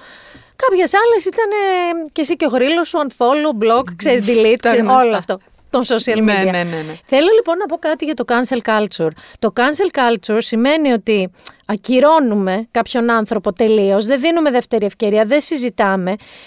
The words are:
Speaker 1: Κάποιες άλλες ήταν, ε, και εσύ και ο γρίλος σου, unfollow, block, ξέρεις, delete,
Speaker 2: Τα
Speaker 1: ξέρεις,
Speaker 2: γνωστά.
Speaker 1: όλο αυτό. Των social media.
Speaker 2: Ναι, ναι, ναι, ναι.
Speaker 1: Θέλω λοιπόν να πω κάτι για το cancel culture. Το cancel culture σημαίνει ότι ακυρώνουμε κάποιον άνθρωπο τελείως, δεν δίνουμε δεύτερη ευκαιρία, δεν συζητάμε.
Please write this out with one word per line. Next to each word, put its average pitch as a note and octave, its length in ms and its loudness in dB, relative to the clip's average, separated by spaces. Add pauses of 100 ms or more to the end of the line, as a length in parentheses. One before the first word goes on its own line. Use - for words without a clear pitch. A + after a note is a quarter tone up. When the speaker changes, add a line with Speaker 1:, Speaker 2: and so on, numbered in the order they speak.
(560)
Speaker 1:
Κάποιες F#4+ 380 2
άλλες A4 320 2
ήταν, G#4 260 -2
ε, F4+ 600 -2
και D#4+ 100 -4
εσύ D#4 140 -2
και E4 100 -2
ο C#4 40 0
γρίλος C#4 380 0
σου, F4 100 -6 (100)
unfollow, B3+ 560 0
block, A#3 200 2 (120)
ξέρεις, B3+ 320 0
delete, A3+ 340 4
Speaker 2:
Τα A#3 80 0
Speaker 1:
ξέρεις, A#3 100 2
Speaker 2:
γνωστά. B3+ 260 4
Speaker 1:
όλο A3+ 100 0
αυτό. F#3 220 -6 (320)
Των B3+ 140 0
social A3+ 340 -2
media. A3 60 0
Speaker 2:
Ναι, G#3+ 100 2 (100)
ναι, F#3+ 80 2
ναι, F3+ 120 -2
ναι. D#3+ 320 -8 (100)
Speaker 1:
Θέλω C#4+ 300 2
λοιπόν F4+ 220 0
να G4+ 80 -4
πω D#4 120 -6
κάτι D#4+ 280 -4
για D4+ 80 -4
το B3 140 -6
cancel B3 340 0
culture. G#3+ 480 -2 (300)
Το G#3 160 -2
cancel D4 440 0
culture A#3 400 0
σημαίνει C4+ 520 0
ότι G3+ 400 0 (340)
ακυρώνουμε A3+ 1080 0
κάποιον A#3 400 -2
άνθρωπο G#3+ 420 -2
τελείως, G#3+ 520 2
δεν C4 140 0
δίνουμε D#4+ 320 0
δεύτερη A#3 340 -2
ευκαιρία, G#3 400 0
δεν C#4 160 2
συζητάμε. G3+ 720 -2 (320)